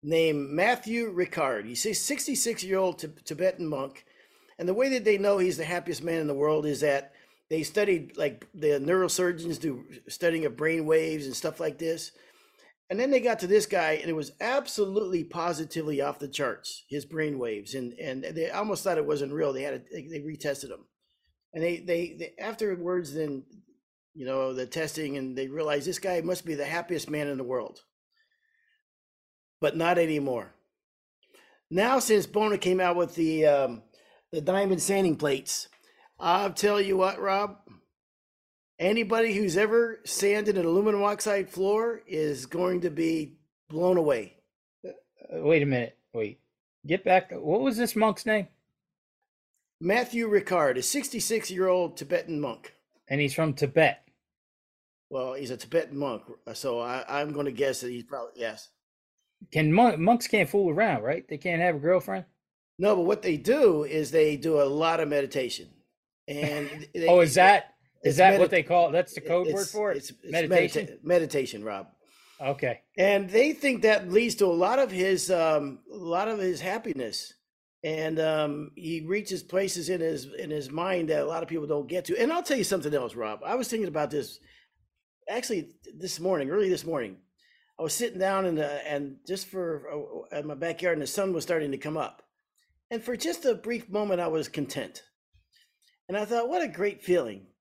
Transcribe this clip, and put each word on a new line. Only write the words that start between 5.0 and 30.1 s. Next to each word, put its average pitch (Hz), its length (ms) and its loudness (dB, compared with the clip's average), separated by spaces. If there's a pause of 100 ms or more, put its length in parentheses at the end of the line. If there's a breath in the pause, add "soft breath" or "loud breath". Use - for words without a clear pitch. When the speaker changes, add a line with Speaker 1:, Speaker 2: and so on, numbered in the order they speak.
Speaker 1:
they 208 120 4
know 202 220 2
he's 180 180 2
the 156 80 -6
happiest 170 380 -4
man 165 180 -2
in 156 60 -2
the 147 80 -2
world 147 320 2
is 143 140 -2
that 139 340 0 (340 soft breath)
they 156 140 -2
studied, 175 560 -2
like, 143 340 -4
the 147 280 2
neurosurgeons 170 800 0
do 131 240 -6 (240)
studying 165 360 0
of 123 140 -4
brain 160 260 0
waves 156 400 2
and 135 100 -8
stuff 156 240 -6
like 160 200 -4
this. 165 320 -6 (760 soft breath)
And 196 120 -4
then 262 100 0
they 262 80 4
got 226 220 0
to 180 80 -6
this 208 180 6
guy, 160 280 2
and 156 140 -4
it 165 60 -2
was 151 160 -4 (100)
absolutely 202 840 -2
positively 156 760 -4
off 143 200 -2
the 143 80 -10
charts, - 600 -6
his 143 160 -8
brain 151 320 -4
waves. 110 380 -6
And, 120 200 -8
and 131 280 -8
they 160 260 -4
almost 196 360 -4
thought 180 120 0
it 151 80 0
wasn't 143 280 -2
real. 147 200 -2
They 131 100 -6
had 135 220 -8
to, - 80 -20
they, 151 140 -12
they 160 140 -12
retested 143 500 -8
him. - 160 -16 (680)
And 165 120 -4
they, 175 140 -2
they, 175 380 -2
they 160 220 -10
afterwards 180 760 -4
then, 147 300 -6 (720)
you 147 100 -12
know, 131 300 -2
the 127 120 -4
testing, 156 500 -6
and 131 200 -6
they 135 120 -4
realized 147 360 -2
this 180 140 -4
guy 180 220 -2
must 175 260 -4
be 160 80 -4
the 143 100 -4
happiest 165 460 -6
man 151 160 -2
in 139 120 -4
the 135 60 -6
world. 123 360 -6 (1800)
But 147 160 0
not 170 220 2
anymore. 139 560 0 (1160 soft breath)